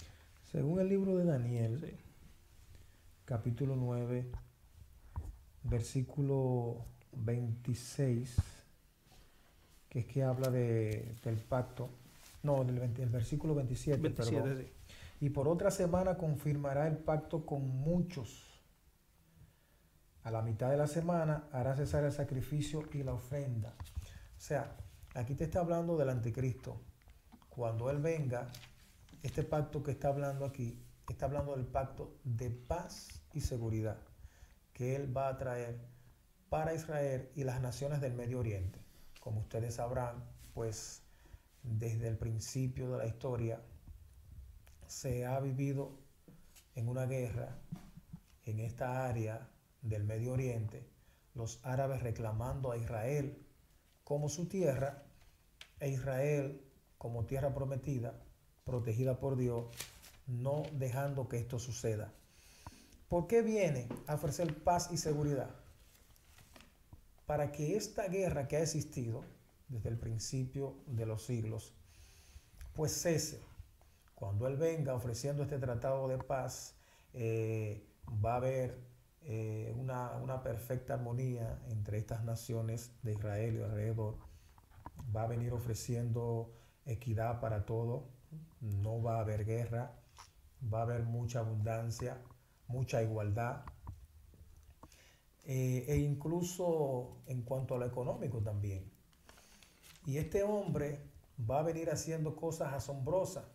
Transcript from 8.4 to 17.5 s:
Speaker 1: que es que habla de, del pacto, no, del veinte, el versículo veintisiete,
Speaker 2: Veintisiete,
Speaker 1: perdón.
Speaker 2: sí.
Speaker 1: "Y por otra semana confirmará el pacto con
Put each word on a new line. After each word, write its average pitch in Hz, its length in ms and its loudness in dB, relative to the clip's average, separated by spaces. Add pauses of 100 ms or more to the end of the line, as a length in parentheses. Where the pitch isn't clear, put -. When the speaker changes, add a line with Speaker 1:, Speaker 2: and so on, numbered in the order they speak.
Speaker 1:
que - 120 -2
es 110 80 2
que 135 160 2
habla 131 260 4
de, 113 720 2
del 113 140 2
pacto, 123 540 -2 (520)
no, 139 200 6
del 123 160 2
veinte, 123 220 0
el 123 80 2
versículo 147 460 2
veintisiete, 131 440 2
Speaker 2:
Veintisiete, 127 500 2
Speaker 1:
perdón. 131 160 -2
Speaker 2:
sí. - 60 -14 (540)
Speaker 1:
"Y 139 60 4
por 135 160 4
otra 175 240 6
semana 180 440 4
confirmará 147 720 2
el 151 100 2
pacto 156 460 0
con 139 240 0